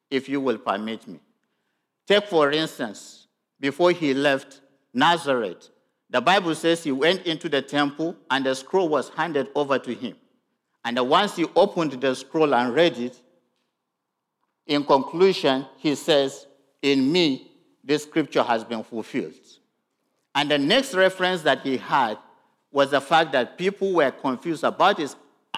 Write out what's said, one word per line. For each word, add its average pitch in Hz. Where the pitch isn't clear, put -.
if 131
you 139
will 123
permit 107
me. 82
Take, 202
for 147
instance, 151
before 139
he 160
left 139
Nazareth, 135
the 123
Bible 170
says 165
he 143
went 170
into 165
the 139
temple 147
and 135
the 131
scroll 175
was 139
handed 147
over 139
to 123
him. 107
And 120
once 190
he 165
opened 175
the 131
scroll 151
and 120
read 160
it, 123
in 147
conclusion, 147
he 147
says, 139
"In 139
me, 160
this 147
scripture 147
has 113
been 110
fulfilled." 104
And 143
the 147
next 202
reference 185
that 135
he 135
had 113
was 139
the 139
fact 160
that 120
people 196
were 151
confused 139
about 165
his 143